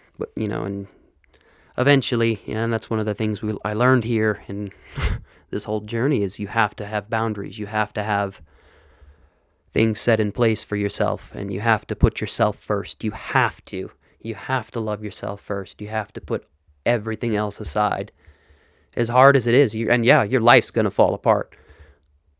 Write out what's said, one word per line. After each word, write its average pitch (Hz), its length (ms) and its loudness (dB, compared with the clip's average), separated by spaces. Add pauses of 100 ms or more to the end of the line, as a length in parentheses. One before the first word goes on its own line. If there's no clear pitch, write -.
(180)
But, - 180 -8
you 110 100 -4
know, 110 180 -4
and 98 220 -8 (920)
eventually, 123 680 2
you - 80 -6
know, 110 100 -2
and 117 80 -2
that's - 180 -4
one 113 100 0
of 104 60 -2
the 104 80 -2
things 107 280 -2
we, 107 220 -4
I 107 100 -4
learned 123 300 4
here 110 440 0
in 101 240 -8 (240)
<laughs> - 160 0 (380)
this 107 140 -4
whole 107 160 -4
journey 113 420 0
is 95 160 -4
you 104 100 -6
have 107 280 0
to 104 100 -8
have 104 240 -6
boundaries. 107 480 -4
You 104 80 -8
have 107 280 -4
to 104 80 -4
have 104 400 -4 (1300)
things 110 280 2
set 113 200 2
in 104 120 0
place 113 320 0
for 104 120 -6
yourself, 101 580 -2
and 104 180 -8
you 104 80 -6
have 110 260 0
to 107 100 -6
put - 240 2
yourself 107 360 0
first. - 480 -6
You 104 80 -2
have - 540 0
to. 95 240 -10 (300)
You 113 140 -8
have - 380 -6
to 117 80 -4
love 107 240 -6
yourself 101 360 -8
first. - 400 -10
You 104 80 -10
have 107 260 -6
to - 60 -10
put - 260 -6 (380)
everything 113 520 -2
else 104 240 -2
aside. 104 500 -2 (840)
As 117 140 0
hard 135 260 8
as 117 100 2
it 117 80 4
is, 120 200 4
you, 113 160 -2
and 120 140 2
yeah, 127 200 6
your 113 160 0
life's 117 300 6
gonna 110 200 2
fall 98 240 4
apart 104 400 0 (840)